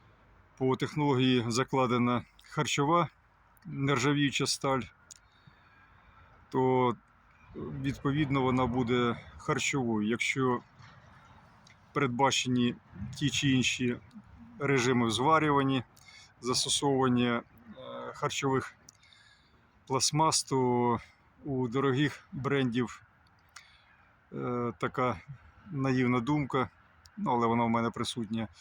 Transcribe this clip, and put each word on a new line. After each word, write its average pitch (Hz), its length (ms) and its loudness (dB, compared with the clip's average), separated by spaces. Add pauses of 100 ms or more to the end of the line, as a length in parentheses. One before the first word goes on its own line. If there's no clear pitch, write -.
(580)
по 131 180 2
технології 131 720 2
закладена 123 760 0 (180)
харчова 151 680 0 (560)
нержавіюча 139 840 0
сталь, 135 360 -2 (1700)
то, 127 460 2 (600)
відповідно, 139 840 -2
вона 127 240 2
буде 120 500 0 (220)
харчовою. 120 680 -2
Якщо 123 520 0 (1300)
передбачені 123 840 2 (420)
ті 143 140 0
чи 139 200 0
інші 123 460 0 (640)
режими 127 480 2
в 113 40 2
зварюванні, 139 720 2 (580)
застосовування, 127 960 0
е, 120 60 -4 (720)
харчових 135 600 -2 (1120)
пластмас, 147 560 2
то 123 580 2 (440)
у 127 240 -2
дорогих 135 640 0
брендів, 127 720 -2 (1300)
е, 123 460 -4
така 123 420 -2 (500)
наївна 131 500 2
думка, 135 500 0 (460)
ну, 196 140 -4
але 117 160 2
вона 117 180 2
в 113 60 0
мене 117 200 0
присутня, 110 580 -6 (120)